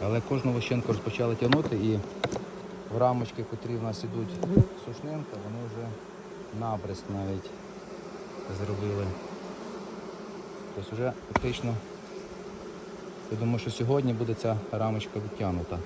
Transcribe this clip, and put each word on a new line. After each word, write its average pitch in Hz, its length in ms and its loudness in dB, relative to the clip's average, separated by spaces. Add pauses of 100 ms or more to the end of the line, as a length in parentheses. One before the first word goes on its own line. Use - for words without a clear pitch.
Але 110 180 4
кожну 131 300 2
вощенку 120 360 2
розпочали 117 480 2
тягнути, 123 400 4
і 107 240 6 (960)
в - 20 4
рамочки, 123 460 4
котрі 117 320 -4
в 113 80 -2
нас 110 200 -2
ідуть 113 260 -2 (560)
сушнинка, 147 580 -6
вони 107 140 -6 (100)
вже 117 200 -6 (720)
набризк 104 500 -2
навіть 98 400 -2 (1080)
зробили. 101 480 0 (1700)
Тобто 98 200 -4
вже 123 180 2 (200)
фактично, 117 400 2 (1600)
я 110 60 -2
думаю, 117 220 4
що 113 120 -2
сьогодні 127 420 4
буде 113 200 2
ця 113 240 2 (140)
рамочка 110 480 2
відтягнута. 90 680 0